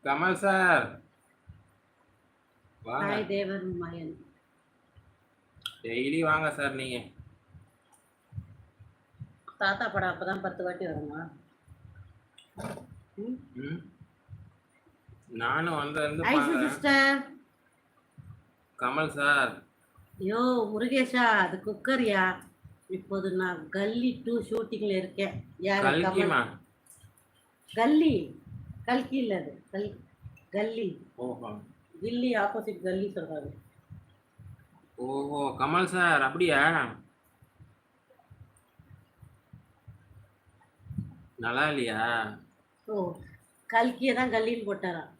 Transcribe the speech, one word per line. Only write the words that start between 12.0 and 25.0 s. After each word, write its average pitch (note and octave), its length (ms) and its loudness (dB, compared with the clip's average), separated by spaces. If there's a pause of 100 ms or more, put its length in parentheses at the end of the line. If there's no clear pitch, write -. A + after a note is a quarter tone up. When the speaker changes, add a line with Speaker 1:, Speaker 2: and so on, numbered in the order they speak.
Speaker 2:
ம்? B3 160 -6 (260)
Speaker 1:
ம். D#3 180 -6 (1600)
நானும் D#3 380 0
வந்ததுலேருந்து D3+ 520 -2
Speaker 2:
ஐசு D4+ 40 6
Speaker 1:
பார்க்கறேன். D4 300 4
Speaker 2:
சிஸ்டர். C#4 520 4 (1600)
Speaker 1:
கமல் C#3 340 0
சார். C#3+ 360 4 (760)
Speaker 2:
யோ, A3+ 120 2 (300)
முருகேஷா, B3 540 2 (180)
அது F3+ 140 -2 (100)
குக்கர்யா. G#3 580 2 (720)
இப்போது F#3+ 300 -4 (140)
நான் F3+ 200 -4 (160)
கல்லி A3+ 320 0 (160)
டூ A#3 80 -2 (160)
ஷூட்டிங்ல G#3+ 440 -2 (100)